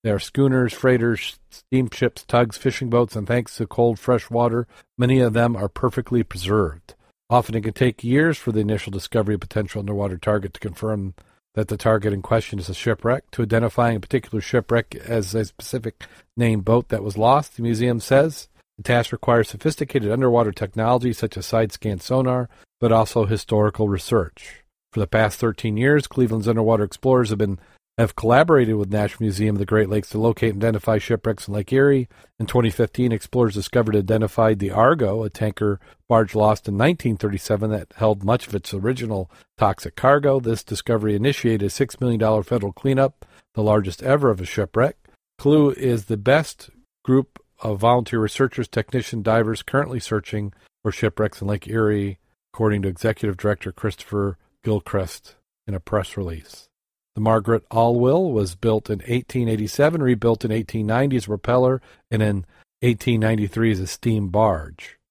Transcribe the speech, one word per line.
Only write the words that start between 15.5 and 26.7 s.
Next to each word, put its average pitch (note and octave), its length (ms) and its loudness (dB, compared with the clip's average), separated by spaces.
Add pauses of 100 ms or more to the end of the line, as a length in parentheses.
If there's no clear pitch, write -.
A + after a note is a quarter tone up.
named A2+ 300 2
boat A#2 240 2
that G#2 140 -2
was G2+ 140 -6
lost, B2+ 380 2
the A#2+ 60 -10
museum A#2 400 0
says, C#3+ 480 2 (280)
the - 60 -18
task A#2+ 300 0
requires A#2 340 2
sophisticated B2+ 640 -2
underwater A#2+ 400 2
technology A#2 600 -2
such - 240 -6
as G2 80 -10
side-scan A2 560 -2
sonar, B2+ 480 -2 (320)
but A#2 100 4
also A2+ 340 4
historical G#2 640 0
research. G2 760 -4 (280)
For - 80 -4
the G2+ 80 0
past A2 320 0
thirteen A2 380 -2
years, C#3 300 2
Cleveland's A2+ 420 0
underwater A2 340 2